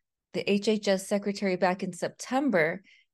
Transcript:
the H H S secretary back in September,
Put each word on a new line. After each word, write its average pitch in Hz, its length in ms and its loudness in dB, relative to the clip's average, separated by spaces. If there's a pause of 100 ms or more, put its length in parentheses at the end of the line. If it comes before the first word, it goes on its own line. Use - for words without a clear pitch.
(320)
the - 180 -2
H 202 160 2
H 214 220 0
S 190 180 2
secretary 202 480 -2
back 185 300 0
in 180 80 -4
September, 190 920 0 (320)